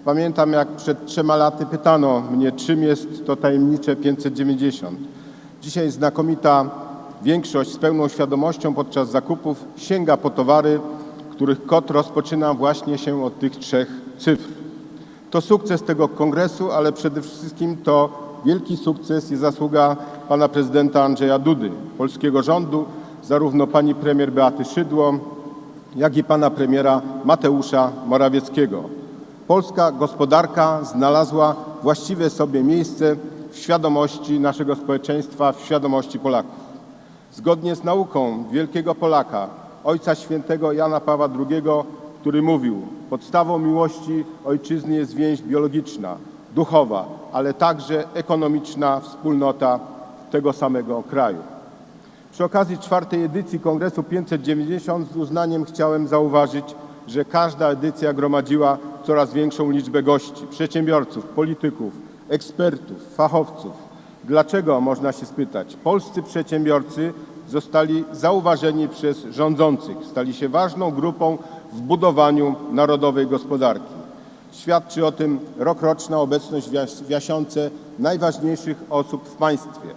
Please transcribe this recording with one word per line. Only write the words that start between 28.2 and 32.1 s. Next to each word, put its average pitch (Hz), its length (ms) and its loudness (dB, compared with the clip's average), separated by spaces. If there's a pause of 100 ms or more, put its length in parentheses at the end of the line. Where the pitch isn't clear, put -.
Polska 175 440 2
gospodarka 151 920 2
znalazła 151 720 4 (260)
właściwe 160 480 0